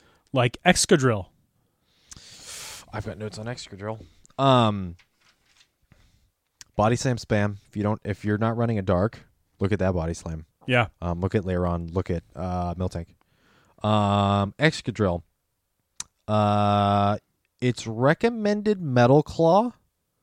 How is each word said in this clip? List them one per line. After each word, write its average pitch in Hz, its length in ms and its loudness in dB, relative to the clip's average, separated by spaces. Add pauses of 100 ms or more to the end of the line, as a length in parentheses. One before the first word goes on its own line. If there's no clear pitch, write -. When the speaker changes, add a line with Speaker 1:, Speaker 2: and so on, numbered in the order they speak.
(340)
Speaker 1:
like, 127 320 0
Excadrill. 131 640 2 (1600)
Speaker 2:
I've 107 140 -10
got 90 120 -12
notes 107 220 -12
on 107 60 -12
Excadrill. 107 580 -12 (340)
Um, 110 600 2 (1800)
body 113 220 2
slam 127 180 -2
spam. 104 400 -2 (140)
If - 80 -10
you 104 60 -2
don't, 104 200 -2
if - 220 -6
you're 104 120 2
not 113 200 0
running 117 220 0
a - 20 -4
dark, 95 440 0 (340)
look 98 120 0
at 98 80 -2
that 92 140 0
body 85 200 -2
slam. 80 320 -10 (200)
Speaker 1:
Yeah. 120 220 2 (140)
Speaker 2:
Um, 87 200 -4
look 95 120 -2
at 107 100 0
Lairon. 87 500 -2
Look 92 160 -4
at, 85 140 -4 (120)
uh, 90 400 -6
Miltank. 87 300 -6 (760)
Um, 101 760 2
Excadrill. 104 640 -2 (1040)
Uh, 104 880 2 (440)
it's 123 260 -2
recommended 208 920 0
Metal 131 420 4
Claw, 190 480 2 (520)